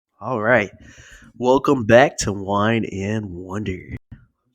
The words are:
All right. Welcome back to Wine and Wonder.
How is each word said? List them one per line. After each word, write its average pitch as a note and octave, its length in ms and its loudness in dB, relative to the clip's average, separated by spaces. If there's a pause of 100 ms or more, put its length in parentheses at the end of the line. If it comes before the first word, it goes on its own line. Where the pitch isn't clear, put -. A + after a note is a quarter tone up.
(220)
All A2+ 200 -6
right. G#2+ 300 2 (680)
Welcome C3 480 2
back A#2+ 340 6
to G#2+ 140 -4
Wine G2+ 520 -2
and G2+ 460 -6
Wonder. F#2 640 -10 (600)